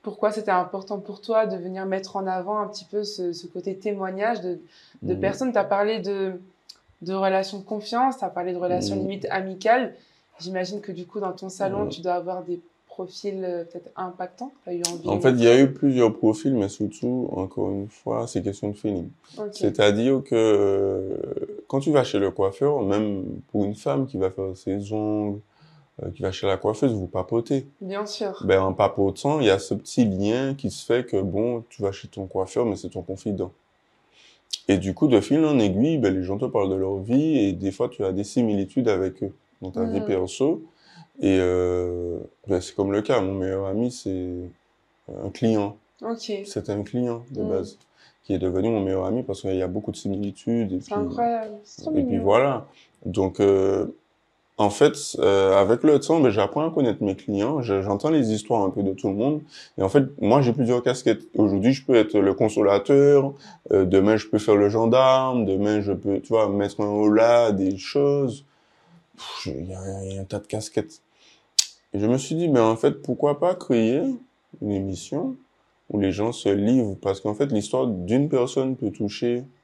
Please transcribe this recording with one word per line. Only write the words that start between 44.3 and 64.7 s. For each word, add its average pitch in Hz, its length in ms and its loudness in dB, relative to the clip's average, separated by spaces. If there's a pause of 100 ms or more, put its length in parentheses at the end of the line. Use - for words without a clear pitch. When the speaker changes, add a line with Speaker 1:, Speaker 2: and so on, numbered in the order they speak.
Speaker 2:
un 101 60 -8
client. 104 480 -2 (260)
Speaker 1:
Ok. 226 300 -8 (140)
Speaker 2:
C'est 107 240 -8
un 101 120 -4
client 120 480 -6
de 110 120 -8
Speaker 1:
Mhm. 107 80 -4
Speaker 2:
base 95 260 -4 (480)
qui - 80 -6
est 92 60 -2
devenu 92 320 0
mon 107 120 0
meilleur 95 220 -2
ami 113 180 -2
parce 98 200 -8
qu'il 95 120 -2
y 92 60 -2
a 92 80 -2
beaucoup 104 220 -6
de - 80 -10
similitudes. 101 720 -4
Et - 80 -4
Speaker 1:
C'est - 140 -10
Speaker 2:
puis, 415 80 -2
Speaker 1:
incroyable. 226 600 -4
C'est - 180 -20
trop 320 80 -6
Speaker 2:
et 311 60 -2
puis 285 80 0
Speaker 1:
mignon. 226 180 -2
Speaker 2:
voilà. 117 440 2 (380)
Donc, 95 360 -2
euh, 98 480 4 (680)
en 104 140 4
fait, 147 240 4 (240)
euh, 98 420 6
avec 107 220 4
le 147 180 6
temps, 160 200 2
ben, 123 100 6
j'apprends 107 360 0
à 165 40 -2
connaître 127 320 0
mes 95 140 0
clients. 110 440 -2
Je, 98 220 0
j'entends 101 280 -2
les 131 220 4
histoires 110 300 0
un 95 80 2
peu 101 120 -4
de 95 120 0
tout 107 140 -4
le 95 60 0
monde. 143 280 -2 (340)
Et 98 60 -2
en 95 80 2
fait, 139 140 6 (180)
moi, 120 180 6
j'ai 120 140 2
plusieurs 123 280 2
casquettes. 123 400 2 (140)
Aujourd'hui, 104 380 4
je - 100 -6
peux 131 120 6
être 107 220 6
le 98 140 6
consolateur. 139 1040 4 (380)
Euh, 95 120 6
demain, 98 320 6
je 104 100 -2
peux 110 120 0
faire 107 180 4
le 101 140 6